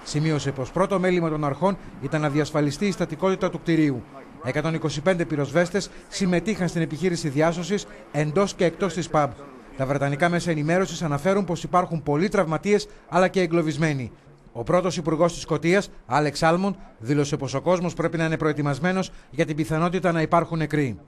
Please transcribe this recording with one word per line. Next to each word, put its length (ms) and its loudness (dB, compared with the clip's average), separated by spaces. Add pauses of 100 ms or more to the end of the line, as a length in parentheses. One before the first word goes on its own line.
Σημείωσε 480 0
πως 200 -6
πρώτο 280 2
μέλημα 300 2
των 140 -2
αρχών 340 0 (240)
ήταν 200 -2
να 80 2
διασφαλιστεί 560 0
η 60 2
στατικότητα 580 0
του 100 -8
κτηρίου. 440 2 (400)
Εκατόν 300 -2
είκοσι 280 -4
πέντε 240 0
πυροσβέστες 640 -2 (180)
συμμετείχαν 600 0
στην 140 -2
επιχείρηση 480 -2
διάσωσης 560 0 (260)
εντός 420 0
και 120 2
εκτός 280 0
της 180 -4
pub. 160 2 (500)
Τα 80 -2
βρετανικά 440 0
μέσα 220 0
ενημέρωσης 500 0
αναφέρουν 440 0
πως 180 -4
υπάρχουν 400 0
πολλοί 260 2
τραυματίες 580 2 (220)
αλλά 180 4
και 140 2
εγκλωβισμένοι. 680 0 (400)
Ο 120 -8
πρώτος 340 2
υπουργός 360 2
της 80 -10
Σκωτίας, 480 0 (160)
Άλεξ 380 0
Άλμοντ, 320 2 (220)
δήλωσε 400 0
πως 160 -6
ο 80 -2
κόσμος 320 0
πρέπει 240 -2
να 80 0
είναι 120 0
προετοιμασμένος 760 0 (180)
για 160 0
την 100 -4
πιθανότητα 560 0
να 100 2
υπάρχουν 360 2
νεκροί. 500 0